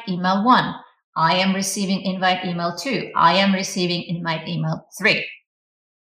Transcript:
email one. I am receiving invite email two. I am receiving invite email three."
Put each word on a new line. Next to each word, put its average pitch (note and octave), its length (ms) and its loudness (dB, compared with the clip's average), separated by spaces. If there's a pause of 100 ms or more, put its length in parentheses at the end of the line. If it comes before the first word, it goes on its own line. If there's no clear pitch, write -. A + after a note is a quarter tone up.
email F#3 300 0 (180)
one. E3+ 120 2 (480)
I E3 160 2 (120)
am F#3+ 180 2
receiving F#3+ 400 -2
invite F#3 440 0
email E3+ 260 -2 (120)
two. A#3 160 -2 (280)
I F3 40 6 (100)
am G3 100 4
receiving F3+ 520 -2
invite E3 440 -6
email D#3+ 380 -4 (100)
three." F#3+ 240 0 (840)